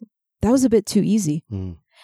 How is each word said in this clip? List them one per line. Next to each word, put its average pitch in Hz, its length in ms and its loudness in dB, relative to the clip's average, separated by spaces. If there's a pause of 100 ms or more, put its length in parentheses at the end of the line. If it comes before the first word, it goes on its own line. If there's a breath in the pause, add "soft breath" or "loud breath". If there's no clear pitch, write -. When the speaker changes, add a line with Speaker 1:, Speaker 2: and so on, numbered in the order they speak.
(420)
Speaker 1:
"That 202 100 0
was 262 120 2
a 220 60 0
bit 214 160 2
too 196 160 0
easy." 165 480 -2
Speaker 2:
Mm. 92 260 -8 (260 soft breath)